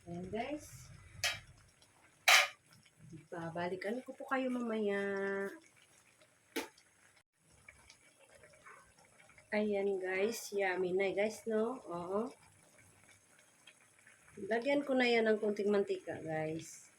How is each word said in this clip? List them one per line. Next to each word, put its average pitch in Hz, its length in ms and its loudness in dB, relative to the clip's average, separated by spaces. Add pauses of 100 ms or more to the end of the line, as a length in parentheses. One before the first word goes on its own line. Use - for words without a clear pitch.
Ayan, 175 240 -8
guys. 262 400 -6 (2750)
Babalikan 180 720 -4
ko 262 80 -12
po - 160 -12
kayo 262 240 0
mamaya. 220 480 0 (4000)
Ayan, 202 480 0
guys. 190 560 -2
Yummy 185 400 0
na, 196 240 2
guys, 214 320 -2
no? 226 400 0
Oo. 185 400 -2 (2250)
Lagyan 254 400 2
ko 277 80 0
na 254 160 6
yan 233 160 6
ng 220 160 4
kunting 208 320 2
mantika, 196 480 0
guys. 156 800 -6